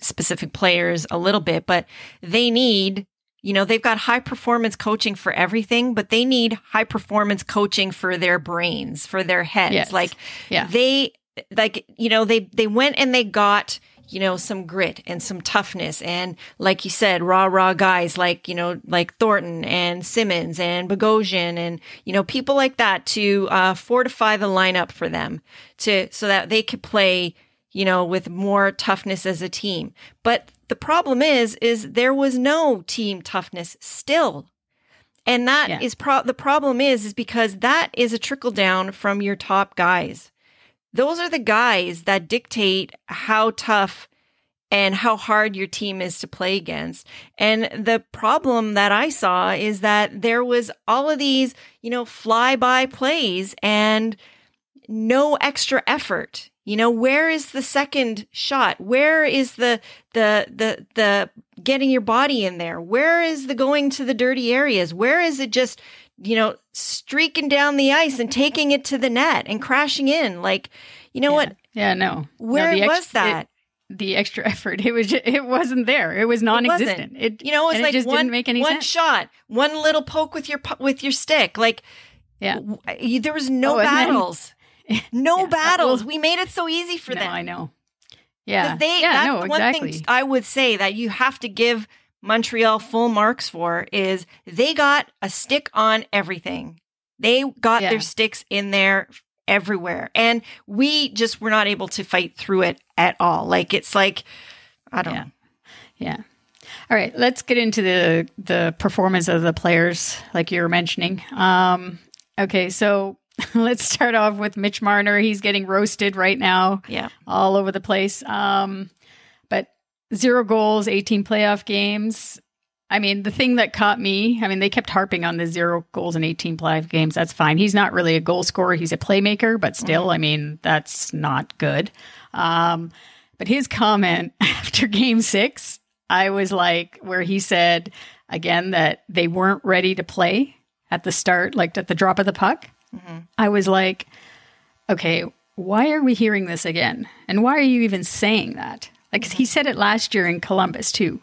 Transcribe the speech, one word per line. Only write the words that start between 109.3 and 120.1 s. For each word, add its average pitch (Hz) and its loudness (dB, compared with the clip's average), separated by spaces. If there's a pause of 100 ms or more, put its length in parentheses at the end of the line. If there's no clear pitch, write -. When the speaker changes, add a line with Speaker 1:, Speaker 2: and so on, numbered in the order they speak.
Speaker 2:
the 170 2
players, 170 0 (160)
like 170 -2
you 175 -2
were 170 0
mentioning. 175 -2 (100)
Um, 185 2 (400)
okay. 190 0
So 196 0 (200)
<laughs> - -6
let's 233 2
start 233 0
off 214 2
with 208 -4
Mitch 202 -4
Marner. 208 2
He's 208 0
getting 202 0
roasted 196 0
right 190 2
now 190 2
Speaker 1:
Yeah. - -6 (180)
Speaker 2:
all 190 2
over 196 0
the 190 -6
place. 196 -2
Um, 196 -2 (580)
but 196 -4 (440)